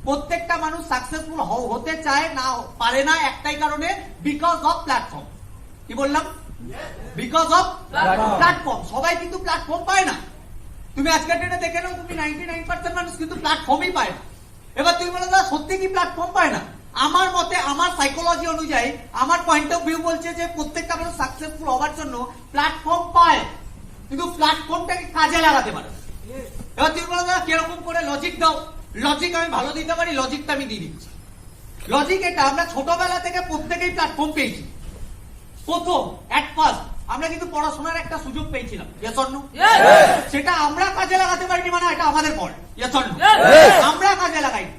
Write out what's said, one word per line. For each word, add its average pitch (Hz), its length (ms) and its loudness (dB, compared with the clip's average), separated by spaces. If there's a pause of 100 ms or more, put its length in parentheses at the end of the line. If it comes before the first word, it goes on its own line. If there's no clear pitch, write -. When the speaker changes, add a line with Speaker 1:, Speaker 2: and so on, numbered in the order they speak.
Speaker 1:
প্রত্যেকটা 339 540 -2
মানুষ 320 300 -6
সাকসেসফুল 254 520 -6
হ-, 226 340 -2
হতে 320 300 -6
চায় 302 300 0
না, 254 300 -4 (140)
পারে 247 260 2
না 320 120 4
একটাই 294 400 -2
কারণে, 302 460 -2 (220)
because 311 400 0
of 320 220 2
platform। 254 400 -4 (640)
কি 220 60 -12
বললাম? 285 300 0 (920)
Because 320 320 2
of 349 160 6 (260)
Speaker 2:
প্ল্যাটফর্ম। 220 460 2
Speaker 1:
প্ল্যাটফর্ম। 330 540 2
সবাই 339 260 0
কিন্তু 349 220 -6
প্ল্যাটফর্ম 330 460 -4
পায় 381 220 4
না। 294 80 -2 (840)
তুমি 277 140 0
আজকের 330 320 2
ডেটে 359 160 -2
দেখে 339 240 -2
নাও, 359 120 -8
তুমি 339 200 -10
নাইনটি 302 320 -6
নাইন 330 220 -8
পার্সেন্ট 349 280 -4
মানুষ 349 220 -6
কিন্তু 320 180 -8
প্ল্যাটফর্মই 320 560 0
পায় 254 180 0
না। 180 60 -8 (600)
এবার 330 240 4
তুমি 349 120 -4
বলো, 359 140 -4
"দাদা, 381 240 4
সত্যি 320 280 -2
কি 381 100 -2
প্ল্যাটফর্ম 349 460 -2
পায় 339 180 4
না?" 170 80 -4 (340)
আমার 370 440 2
মতে, 349 180 0
আমার 349 420 0
সাইকোলজি 339 500 0
অনুযায়ী, 302 500 -2 (160)
আমার 285 340 2
point 302 240 4
of 339 140 0
view 320 160 -2
বলছে 339 320 -2
যে 339 220 -4
প্রত্যেকটা 320 400 -4
মানুষ 330 220 -6
সাকসেসফুল 302 500 -6
হওয়ার 269 300 0
জন্য 254 360 -8 (180)
প্ল্যাটফর্ম 320 640 0
পায়, 330 260 8 (680)
কিন্তু 277 220 -6
প্ল্যাটফর্মটাকে 311 720 0
কাজে 320 340 0
লাগাতে 269 340 4
পারে - 180 -10
না। - 80 -12 (800)
এবার 302 140 4
তুমি 339 140 -6
বলো, 349 180 -2
"দাদা, 359 220 0
কিরকম 330 300 0 (100)
করে 339 160 -2
লজিক 294 380 -6
দাও?" 320 340 0 (220)
লজিক 294 400 0
আমি 330 140 0
ভালো 269 220 -2
দিতে 311 220 -4
পারি, 330 180 -2
লজিকটা 277 420 -2
আমি 277 120 -4
দিয়ে 214 140 -10
দিচ্ছি। - 280 -12 (840)
লজিক 302 320 2
এটা, 349 220 0
আমরা 294 220 2
ছোটবেলা 349 540 -2
থেকে 359 220 -4
প্রত্যেকেই 349 480 -4
প্ল্যাটফর্ম 311 420 -2
পেয়েছি। 262 320 -4 (1000)
প্রথম, 339 520 -2 (120)
at 294 320 0
first, 285 160 4 (300)
আমরা 262 200 -4
কিন্তু 330 240 -6
পড়াশোনার 302 440 -2
একটা 330 220 -6
সুযোগ 277 340 -8
পেয়েছিলাম। 214 360 -8 (140)
Yes 220 120 -6
or 269 160 0
no? 277 100 -8 (200)
Speaker 3:
Yes। - 720 8
Speaker 1:
সেটা 285 200 0
আমরা 311 340 2
কাজে 381 320 0
লাগাতে 359 300 2
পারিনি 359 220 0
মানে 349 240 0
এটা 311 100 -2
আমাদের 302 340 2
ফল্ট। - 420 -10
Yes 247 100 -2
or 262 140 2
no? - 160 -6
Speaker 2:
Yes। 415 640 10
Speaker 1:
আমরা 370 340 4
কাজে 339 260 0
লাগাইনি। 220 380 -2